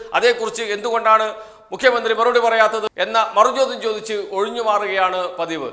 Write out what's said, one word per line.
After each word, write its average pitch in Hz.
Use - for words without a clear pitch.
അതേക്കുറിച്ച് 226
എന്തുകൊണ്ടാണ് 220
മുഖ്യമന്ത്രി 226
മറുപടി 240
പറയാത്തത് 220
എന്ന 220
മറുചോദ്യം 247
ചോദിച്ച് 214
ഒഴിഞ്ഞു 226
മാറുകയാണ് 190
പതിവ്. 156